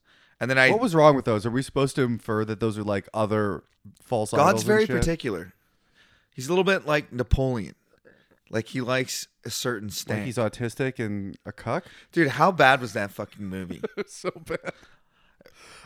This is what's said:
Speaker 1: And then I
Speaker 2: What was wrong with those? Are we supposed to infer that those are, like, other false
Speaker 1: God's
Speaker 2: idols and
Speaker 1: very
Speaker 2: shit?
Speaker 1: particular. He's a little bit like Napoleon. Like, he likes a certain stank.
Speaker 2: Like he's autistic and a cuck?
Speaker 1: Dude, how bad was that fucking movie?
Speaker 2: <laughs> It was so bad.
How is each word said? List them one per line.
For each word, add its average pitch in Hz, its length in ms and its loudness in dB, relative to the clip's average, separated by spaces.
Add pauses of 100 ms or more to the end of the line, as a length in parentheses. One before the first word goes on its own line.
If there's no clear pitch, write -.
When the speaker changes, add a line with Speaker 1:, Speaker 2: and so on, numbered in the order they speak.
(400)
Speaker 1:
And 120 100 -2
then 131 80 2
I 131 120 8
Speaker 2:
What 214 100 2
was 202 160 0
wrong 151 180 8
with 131 120 -2
those? 107 200 0
Are 117 40 -2
we 127 120 -2
supposed 135 340 -2
to 135 60 2
infer 110 420 -2
that 107 140 -6
those 110 180 -2
are, 107 60 -6
like, 101 320 -2
other 104 480 0 (400)
false 110 300 -2
Speaker 1:
God's 131 160 4
Speaker 2:
idols 214 140 2
and 170 40 -4
Speaker 1:
very 214 200 4
Speaker 2:
shit? 127 100 -2
Speaker 1:
particular. 117 560 -2 (840)
He's 131 140 -10
a - 20 -2
little 185 140 4
bit 185 220 0
like 151 260 -2
Napoleon. 123 640 0 (760)
Like, 110 180 -2
he 123 120 -6
likes 127 480 -4 (160)
a 120 60 -10
certain 110 400 -6
stank. - 280 -6
Speaker 2:
Like 101 80 -6
he's 117 100 -6
autistic 120 680 -4
and 101 320 -6 (100)
a 104 60 -14
cuck? 139 320 -6 (280)
Speaker 1:
Dude, 160 160 2
how 147 240 4
bad 139 280 6
was 123 140 -8
that 101 180 -4
fucking 104 340 -12
movie? 92 420 -10
Speaker 2:
<laughs> - 80 -12
It 202 100 -8
was - 60 -20
so - 180 -8 (140)
bad. - 280 -8 (1120)